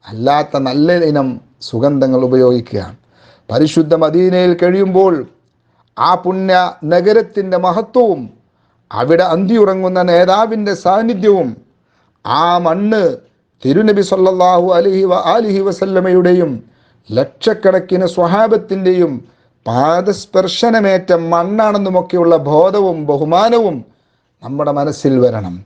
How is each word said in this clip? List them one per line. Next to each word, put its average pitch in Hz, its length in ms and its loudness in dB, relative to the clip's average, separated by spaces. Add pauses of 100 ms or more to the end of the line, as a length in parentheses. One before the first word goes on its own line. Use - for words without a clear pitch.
അല്ലാത്ത 143 500 -2 (140)
നല്ല 147 220 2 (200)
ഇനം 143 160 0 (400)
സുഗന്ധങ്ങൾ 131 580 0
ഉപയോഗിക്കുക. 123 560 0 (680)
പരിശുദ്ധ 151 520 2
മദീനയിൽ 180 500 2 (100)
കഴിയുമ്പോൾ 185 520 2 (840)
ആ 139 120 0 (140)
പുണ്യ 190 320 0 (380)
നഗരത്തിൻ്റെ 190 720 0
മഹത്വവും 208 580 0 (680)
അവിടെ 156 420 0
അന്തിയുറങ്ങുന്ന 190 640 0 (100)
നേതാവിൻ്റെ 202 720 0
സാന്നിധ്യവും 196 680 0 (800)
ആ 135 180 0 (220)
മണ്ണ് 202 360 0 (600)
തിരുനബി 202 460 2
സല്ലല്ലാഹു 185 680 2
അലൈഹി 190 360 2
വ 180 60 0 (160)
ആലിഹി 208 340 0
വസല്ലമയുടെയും 185 840 0 (580)
ലക്ഷക്കണക്കിന് 185 1080 -2
സ്വഹാബത്തിൻ്റെയും 185 960 0 (540)
പാദസ്പർശനമേറ്റ 185 1500 0 (220)
മണ്ണാണെന്നുമൊക്കെയുള്ള 185 1000 0 (160)
ബോധവും 185 460 2 (120)
ബഹുമാനവും 175 680 0 (680)
നമ്മുടെ 143 360 -4
മനസ്സിൽ 135 340 -2 (100)
വരണം. 107 320 -2 (100)